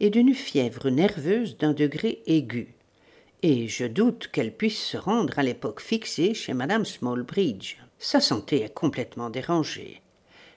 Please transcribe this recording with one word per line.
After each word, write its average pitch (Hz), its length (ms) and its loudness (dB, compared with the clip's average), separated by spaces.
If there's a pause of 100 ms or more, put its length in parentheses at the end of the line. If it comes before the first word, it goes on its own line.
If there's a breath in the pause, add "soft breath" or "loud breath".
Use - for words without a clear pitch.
et 208 80 4
d'une 240 240 6
fièvre 131 560 0
nerveuse 175 680 0
d'un 151 160 2
degré 147 520 0
aigu. 123 480 0 (680 soft breath)
Et 123 260 4
je 123 160 -4
doute 180 480 0
qu'elle 131 220 -2
puisse 214 260 0
se - 160 -6
rendre 190 420 0
à 143 40 2
l'époque 123 400 -2
fixée 220 500 0
chez - 220 -6
madame 165 320 0
Smallbridge. 123 920 -4 (220)
Sa - 220 0
santé 113 420 0
est 107 100 -8
complètement 120 560 -4
dérangée. 127 720 -4 (560 soft breath)